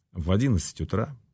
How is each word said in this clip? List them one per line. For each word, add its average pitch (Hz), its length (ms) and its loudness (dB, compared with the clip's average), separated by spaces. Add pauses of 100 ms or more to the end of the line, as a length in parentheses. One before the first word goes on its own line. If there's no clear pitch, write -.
(120)
В 85 200 -2
одиннадцать 101 500 2
утра, 110 360 -4 (160)